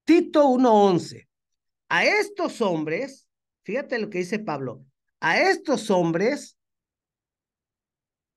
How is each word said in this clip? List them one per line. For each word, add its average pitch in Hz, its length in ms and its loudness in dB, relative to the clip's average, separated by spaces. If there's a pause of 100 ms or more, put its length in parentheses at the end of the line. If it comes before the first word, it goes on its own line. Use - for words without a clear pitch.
Tito 311 420 4
uno 254 260 4
once. 196 560 2 (580)
A 175 160 0
estos 381 580 -2
hombres, 180 680 -4 (340)
fíjate 247 380 -6
lo 208 100 -6
que 175 80 -8
dice 180 220 -6
Pablo, 135 440 -8 (360)
a 170 200 0
estos 311 520 0
hombres, 180 680 -2 (1800)